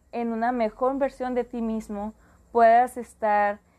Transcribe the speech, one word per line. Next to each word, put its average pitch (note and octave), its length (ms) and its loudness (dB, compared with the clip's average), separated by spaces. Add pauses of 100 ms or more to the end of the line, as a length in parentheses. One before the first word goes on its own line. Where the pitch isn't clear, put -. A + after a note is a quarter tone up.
(120)
en A#3 200 -6
una A3+ 200 -2
mejor B3+ 460 -2
versión C4 360 -4
de B3 100 -2
ti A#3+ 180 -10
mismo, A3 520 -6 (380)
puedas A#3 460 6
estar G#3 600 -2 (200)